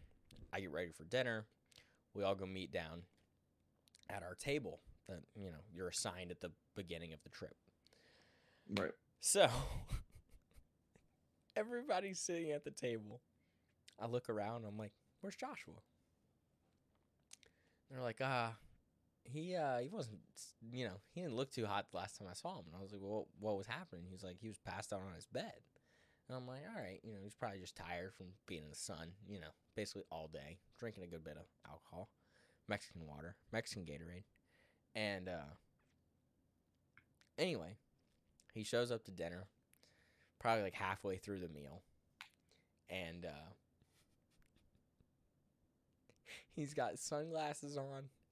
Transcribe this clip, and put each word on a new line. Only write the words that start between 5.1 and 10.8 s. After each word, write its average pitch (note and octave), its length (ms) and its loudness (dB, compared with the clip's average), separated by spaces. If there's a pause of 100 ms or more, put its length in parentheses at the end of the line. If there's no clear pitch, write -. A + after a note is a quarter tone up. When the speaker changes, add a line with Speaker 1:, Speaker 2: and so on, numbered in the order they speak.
Speaker 1:
you G2 160 -4
know, D2+ 80 -8 (120)
you're F2+ 160 -2
assigned F2+ 440 0
at E2+ 80 -10
the F2+ 100 -2 (240)
beginning E2+ 380 -4
of D2+ 100 -12
the - 60 -16
trip. - 280 -8 (1120)
Speaker 2:
Right. G2 240 6 (280)
Speaker 1:
So, F#3 280 12
<laughs> - 520 2 (1600)